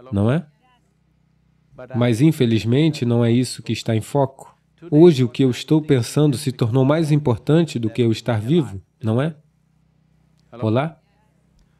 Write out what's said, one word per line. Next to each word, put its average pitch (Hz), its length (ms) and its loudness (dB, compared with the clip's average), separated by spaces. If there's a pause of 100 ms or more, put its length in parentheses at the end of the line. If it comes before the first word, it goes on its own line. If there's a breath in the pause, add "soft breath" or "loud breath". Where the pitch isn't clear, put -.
(100)
não 101 180 0
é? 151 160 -2 (1500)
Mas 120 260 0
infelizmente 131 840 0
não 120 200 0
é 117 60 2
isso 120 320 -2
que - 100 -10
está 113 220 -4
em 110 60 0
foco. - 580 -4 (340)
Hoje, 147 340 6
o 117 40 0
que 139 160 -2
eu 131 60 2
estou 151 320 -2
pensando 147 540 0
se 131 160 -6
tornou 127 320 0
mais 151 260 0
importante 147 680 0
do 113 120 -4
que - 120 -4
eu 113 100 2
estar 110 280 -4
vivo, 110 400 -2 (220)
não 110 180 -2
é? 156 140 -6 (1300)
Olá? 123 380 -2 (800)